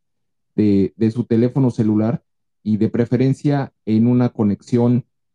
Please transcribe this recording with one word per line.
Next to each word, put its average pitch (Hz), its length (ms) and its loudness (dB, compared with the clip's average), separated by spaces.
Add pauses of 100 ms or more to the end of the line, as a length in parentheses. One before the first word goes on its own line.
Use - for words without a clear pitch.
(560)
de, 101 400 2
de 110 160 0
su 117 140 -6
teléfono 123 440 0
celular, 110 540 -2 (400)
y 107 140 -2
de 101 120 0
preferencia 120 800 -2 (140)
en 110 220 2
una 123 220 2
conexión, 120 760 -2 (300)